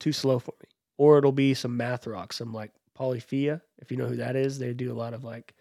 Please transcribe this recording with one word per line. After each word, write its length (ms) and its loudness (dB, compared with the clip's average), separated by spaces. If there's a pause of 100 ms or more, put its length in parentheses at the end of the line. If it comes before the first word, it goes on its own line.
too 120 0
slow 280 0
for 220 -10
me. 60 -20 (300)
Or 200 10
it'll 140 6
be 220 2
some 240 -4
math 300 -4
rock, 260 -10
some, 200 -10
like, 180 -12 (240)
Polyphia, 640 -2 (180)
if 100 -20
you 80 -4
know 100 -4
who 100 -4
that 180 -4
is. 240 -2
They 140 -6
do 180 -6
a 20 -8
lot 200 -8
of, 100 -12
like 380 -16